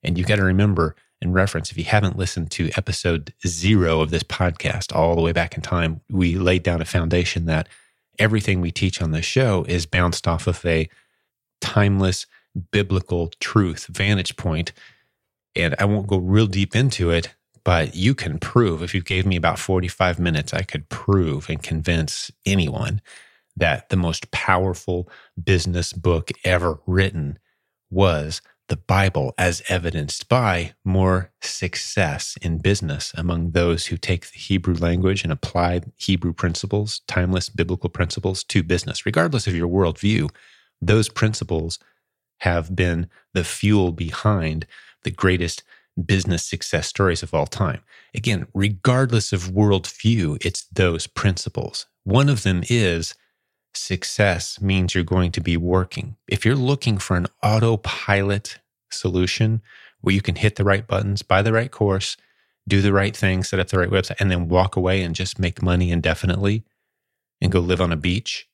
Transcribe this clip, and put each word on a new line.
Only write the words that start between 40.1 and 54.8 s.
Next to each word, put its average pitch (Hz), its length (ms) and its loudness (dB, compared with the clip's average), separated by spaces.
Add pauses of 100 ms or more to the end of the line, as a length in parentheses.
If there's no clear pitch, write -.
those 104 260 4
principles 87 720 -2 (600)
have 85 360 0
been 85 320 0 (240)
the 92 100 0
fuel 98 480 2
behind 82 760 -2 (360)
the - 80 -4
greatest 87 520 0 (420)
business 90 400 0
success - 420 -4
stories 92 360 0
of 80 100 -10
all 73 140 0
time. - 340 -4 (340)
Again, 107 380 -2
regardless 113 800 2
of 87 120 -2
worldview, 95 1000 2
it's - 260 -4
those 87 360 0
principles. - 800 -4 (180)
One 123 240 4
of 123 140 2
them 90 260 2
is 92 460 0 (600)
success - 840 -2
means 95 320 2